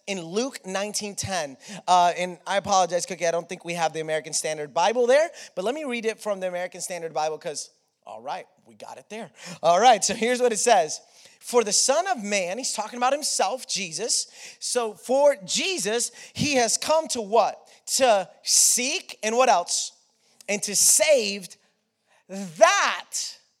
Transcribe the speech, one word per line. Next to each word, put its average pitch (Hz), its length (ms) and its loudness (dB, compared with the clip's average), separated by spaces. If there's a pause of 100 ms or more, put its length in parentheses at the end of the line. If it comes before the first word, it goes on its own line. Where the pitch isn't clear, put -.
in 196 160 -6
Luke 208 420 -4
nineteen 196 520 -6
ten. 160 420 -6 (300)
Uh, 175 280 6
and 175 300 -4
I 185 120 -2
apologize, 180 500 0
Cookie, 175 180 -6
I 165 60 2
don't 165 180 -4
think 180 160 -12
we 170 80 -6
have 165 180 -2
the 156 80 -8
American 156 340 -6
Standard 156 380 -6
Bible 226 360 2
there. 302 240 4 (240)
But 185 100 -6
let 233 80 -2
me 311 120 -8
read 240 200 -4
it 220 140 -4
from 196 220 -6
the 185 60 -4
American 180 320 -8
Standard 170 320 -8
Bible 156 280 -4
'cause, 151 320 -10 (340)
all 110 160 -16
right, 151 240 -10 (220)
we 113 80 -20
got 113 240 -18
it - 100 -20
there. 208 220 -14 (320)
All 175 180 6
right, 226 220 8
so 196 100 0
here's 240 260 0
what 240 140 2
it 202 60 -4
says. 185 420 2 (380)
"For 240 240 0
the 202 100 -4
Son 320 340 2
of 302 160 -4
Man," 202 360 -2
he's 262 140 -6
talking 214 240 -6
about 247 140 2
himself, 254 560 -2
Jesus. 180 600 -4 (320)
So 226 340 -4
for 269 500 2
Jesus, 233 680 -2 (220)
he 285 200 -2
has 240 240 2
come 311 300 0
to 240 140 -6
what? 196 460 0 (280)
To 214 340 4 (140)
seek - 800 2
and 220 120 0
what 247 140 6
else? - 440 2 (540)
And 202 140 -2
to 202 140 -4
save 208 720 2 (800)
that 202 840 0 (500)